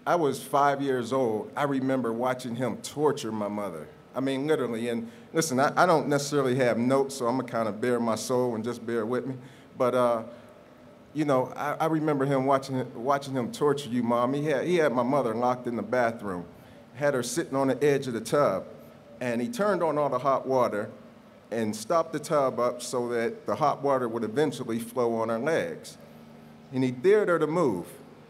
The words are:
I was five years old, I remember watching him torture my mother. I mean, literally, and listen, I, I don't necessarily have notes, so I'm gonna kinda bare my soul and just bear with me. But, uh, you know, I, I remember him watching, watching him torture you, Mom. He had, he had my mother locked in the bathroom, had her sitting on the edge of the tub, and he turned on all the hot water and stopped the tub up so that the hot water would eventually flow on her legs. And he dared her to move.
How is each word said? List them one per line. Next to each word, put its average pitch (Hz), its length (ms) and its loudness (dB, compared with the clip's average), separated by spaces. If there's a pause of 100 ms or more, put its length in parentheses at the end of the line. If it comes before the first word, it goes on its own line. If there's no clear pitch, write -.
I 156 80 4
was 147 260 0
five 139 400 2
years 127 300 -2
old, 113 460 0
I 135 60 0
remember 131 500 0
watching 123 420 -4
him 120 220 -2
torture 135 560 0
my 107 160 -2
mother. 92 400 -8 (260)
I 127 60 -2
mean, 135 260 -2
literally, 120 400 0
and 117 240 -4 (220)
listen, 160 260 2
I, 143 160 4
I 156 100 6
don't 160 220 4
necessarily 143 480 2
have 120 220 2
notes, 135 380 2
so 123 120 -2
I'm 120 80 2
gonna 127 160 -4
kinda 113 220 -2
bare 120 260 0
my 117 160 0
soul 123 400 0
and 110 80 -4
just 117 220 -6
bear 113 200 -2
with 123 220 -4
me. 131 80 -6 (420)
But, 123 160 2
uh, 120 300 2 (880)
you 151 100 -2
know, 131 320 2
I, 143 240 -4
I 156 60 2
remember 151 400 2
him 135 200 2
watching, 135 480 2
watching 135 400 -2
him 123 160 -2
torture 143 380 0
you, 120 160 -2
Mom. 120 300 2
He 147 100 -2
had, 143 240 0
he 180 80 2
had 156 160 4
my 123 100 2
mother 123 320 2
locked 123 320 0
in 120 120 -4
the 104 40 -2
bathroom, 107 640 -2 (480)
had 143 200 0
her 127 100 0
sitting 156 320 -4
on 135 140 2
the 131 120 0
edge 139 260 4
of 123 60 -4
the 135 60 -4
tub, 113 460 2 (560)
and 120 200 -2
he 120 60 -2
turned 180 340 0
on 156 160 0
all 147 120 2
the 131 100 0
hot 131 260 2
water 113 460 0 (600)
and 107 220 -2
stopped 165 380 0
the 151 80 -4
tub 135 400 0
up 123 220 0
so 120 260 -4
that 117 380 -2
the 104 100 0
hot 139 260 0
water 131 280 2
would 113 160 -4
eventually 117 520 -2
flow 117 380 -2
on 113 140 -2
her 113 100 -2
legs. 120 580 -4 (760)
And 131 100 0
he 127 80 2
dared 185 380 4
her 170 100 4
to 151 80 0
move. 143 380 0 (440)